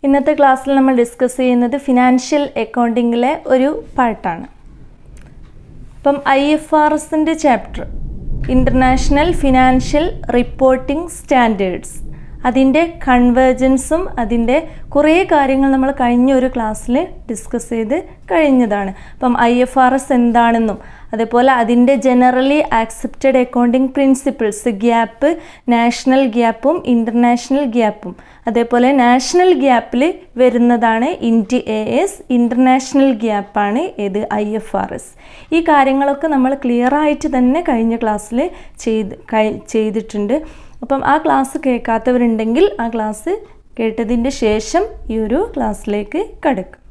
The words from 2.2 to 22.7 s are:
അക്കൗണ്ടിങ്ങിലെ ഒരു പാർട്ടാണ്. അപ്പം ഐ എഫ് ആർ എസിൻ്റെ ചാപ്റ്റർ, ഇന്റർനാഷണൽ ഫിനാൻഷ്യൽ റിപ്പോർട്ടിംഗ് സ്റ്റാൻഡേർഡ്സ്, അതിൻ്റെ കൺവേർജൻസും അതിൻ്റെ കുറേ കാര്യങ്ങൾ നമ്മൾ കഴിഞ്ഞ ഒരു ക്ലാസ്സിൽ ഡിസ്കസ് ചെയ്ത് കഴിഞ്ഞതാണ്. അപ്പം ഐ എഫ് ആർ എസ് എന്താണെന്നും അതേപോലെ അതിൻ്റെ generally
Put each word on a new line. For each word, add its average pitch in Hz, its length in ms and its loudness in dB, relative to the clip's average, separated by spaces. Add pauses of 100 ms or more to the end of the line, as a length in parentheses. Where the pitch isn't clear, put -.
അക്കൗണ്ടിങ്ങിലെ 233 720 0 (220)
ഒരു 262 140 2 (280)
പാർട്ടാണ്. 202 480 -2 (1500)
അപ്പം 285 180 0 (200)
ഐ 277 40 2 (160)
എഫ് 302 260 -4
ആർ 302 160 2
എസിൻ്റെ 311 440 -2
ചാപ്റ്റർ, - 420 -2 (720)
ഇന്റർനാഷണൽ 262 760 2 (140)
ഫിനാൻഷ്യൽ 262 640 2 (320)
റിപ്പോർട്ടിംഗ് 262 680 0 (120)
സ്റ്റാൻഡേർഡ്സ്, 214 760 0 (540)
അതിൻ്റെ 269 320 2 (240)
കൺവേർജൻസും 262 960 2 (220)
അതിൻ്റെ 233 340 0 (360)
കുറേ 302 200 4 (180)
കാര്യങ്ങൾ 269 440 2
നമ്മൾ 262 160 0 (100)
കഴിഞ്ഞ 247 280 2 (100)
ഒരു 254 160 0
ക്ലാസ്സിൽ 220 400 -4 (340)
ഡിസ്കസ് 240 460 -8
ചെയ്ത് 226 200 -2 (360)
കഴിഞ്ഞതാണ്. 247 600 0 (240)
അപ്പം 247 180 -2 (140)
ഐ 240 60 2 (120)
എഫ് 254 200 -2
ആർ 254 120 2
എസ് 269 200 -2
എന്താണെന്നും 233 600 2 (360)
അതേപോലെ 233 380 2 (100)
അതിൻ്റെ 240 320 4 (120)
generally 254 520 4 (220)